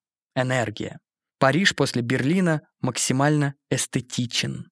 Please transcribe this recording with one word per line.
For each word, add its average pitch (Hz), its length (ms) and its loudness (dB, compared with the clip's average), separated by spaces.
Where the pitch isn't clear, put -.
энергия. 127 640 -2
Париж 143 360 4
после 123 260 0
Берлина 151 600 0
максимально 143 760 2
эстетичен. - 1040 -4